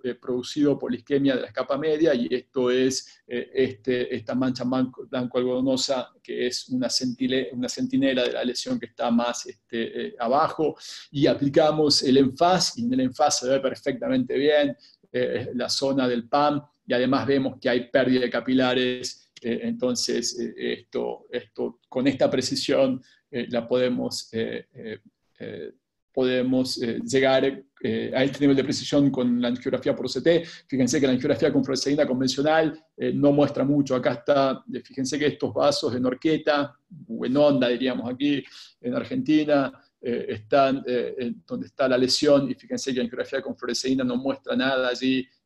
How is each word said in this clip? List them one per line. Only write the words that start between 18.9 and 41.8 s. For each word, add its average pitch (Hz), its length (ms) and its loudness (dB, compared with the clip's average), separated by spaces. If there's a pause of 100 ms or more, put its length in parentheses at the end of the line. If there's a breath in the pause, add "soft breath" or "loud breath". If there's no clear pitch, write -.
eh, 117 220 -4
entonces, 120 760 -2
eh, 117 180 -6
esto, 120 720 -6
esto, - 600 -8
con 131 180 -2
esta 135 240 2
precisión, 131 720 0 (300 soft breath)
eh, 120 180 -6
la 117 160 -4
podemos, 123 640 -2
eh, 113 400 -6
eh, 117 260 -14 (420)
eh, 104 320 -12 (420)
podemos, 127 680 0
eh, 120 200 -4
llegar, 131 640 2 (200)
eh, 113 300 -4
a 131 80 2
este - 160 0
nivel 143 160 4
de 131 80 4
precisión 143 480 2
con 123 300 0
la 120 80 0
angiografía 127 480 -2
por 123 100 -6
O - 20 -6
C 127 120 -6
T. 165 240 4 (240 loud breath)
Fíjense 131 320 2
que 135 60 4
la 127 80 4
angiografía 143 380 2
con 135 120 2
fluoresceína 143 420 0
convencional, 143 760 0 (160)
eh, 127 160 -2
no 139 200 4
muestra 139 320 2
mucho. 139 320 2
Acá 127 160 0
está, 135 600 0
eh, 123 120 -6
fíjense 135 340 -6
que 139 80 0
estos 123 260 -2
vasos 143 440 0
en 127 100 -2
horqueta, 147 680 0 (320)
o 117 180 -6
en 127 100 0
onda, 139 320 4
diríamos 120 440 -2
aquí, 139 320 -2 (380 loud breath)
en 123 120 -4
Argentina, 135 800 0 (280 loud breath)
eh, 123 280 -4
están, 131 580 2
eh, 123 320 -2
en 120 260 -6
donde 127 220 -10
está 135 220 0